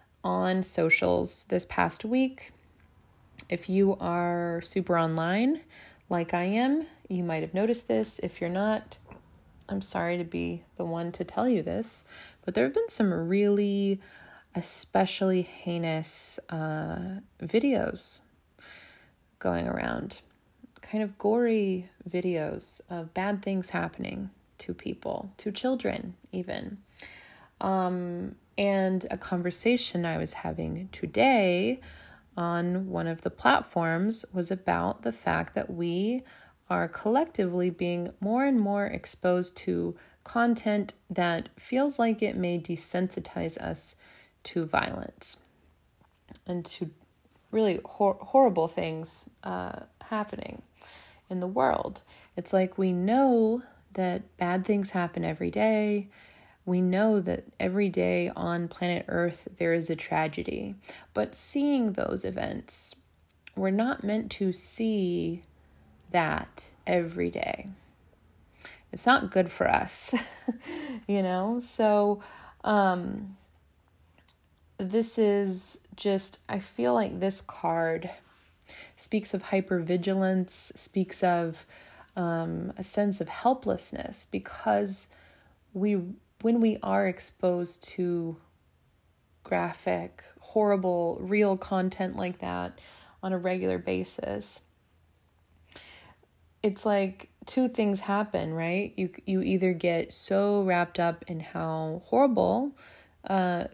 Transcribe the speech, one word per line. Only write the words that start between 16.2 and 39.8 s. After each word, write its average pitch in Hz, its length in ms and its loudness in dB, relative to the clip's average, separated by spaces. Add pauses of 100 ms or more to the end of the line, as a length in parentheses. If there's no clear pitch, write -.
uh, 160 680 -4 (200)
videos - 800 0 (1160)
going 87 280 0
around, - 540 -4 (600)
kind 214 220 -4
of 202 160 -6
gory 208 680 2 (200)
videos 175 720 -2 (100)
of 170 240 -8
bad 196 280 -2
things 190 280 -2
happening 175 600 -6 (280)
to - 160 -8
people, - 640 -6
to - 120 -6
children 254 640 -4 (160)
even. 185 480 -6 (840)
Um, 180 760 -2 (220)
and 190 520 2
a 202 60 -2
conversation 180 880 0
I 165 140 -2
was 160 140 -4
having 165 600 -6
today 208 880 4 (560)
on 175 520 -2
one 170 180 -2
of 165 160 -4
the 175 80 -4
platforms 175 1000 2
was 180 180 -2
about 180 520 0
the 226 100 -2
fact 165 420 -2
that - 160 -4
we 180 520 -2 (460)
are 175 200 0
collectively 196 840 0
being 175 500 -2
more 226 240 2
and 269 160 4
more 202 260 0
exposed 180 720 -2
to 175 380 -2 (280)